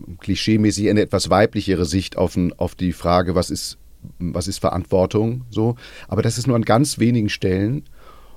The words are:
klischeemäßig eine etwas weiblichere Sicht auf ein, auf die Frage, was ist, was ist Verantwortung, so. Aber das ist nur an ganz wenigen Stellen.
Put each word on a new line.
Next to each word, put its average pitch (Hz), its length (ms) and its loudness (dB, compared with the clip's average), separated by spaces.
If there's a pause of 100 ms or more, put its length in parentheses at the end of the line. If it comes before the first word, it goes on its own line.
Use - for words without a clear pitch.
(180)
klischeemäßig 104 680 2
eine 104 140 4
etwas 90 280 -2
weiblichere 95 540 2
Sicht 90 320 -2
auf 90 200 0
ein, 90 220 2
auf 87 160 -4
die 90 180 -2
Frage, 87 420 0
was 87 160 0
ist, - 280 -8 (400)
was 87 300 -6
ist 95 100 -8
Verantwortung, 104 920 0
so. 113 260 0 (320)
Aber 98 140 0
das 117 160 -2
ist 117 80 -6
nur 127 100 4
an 117 60 2
ganz 120 360 2
wenigen 113 300 2
Stellen. 101 560 -2 (520)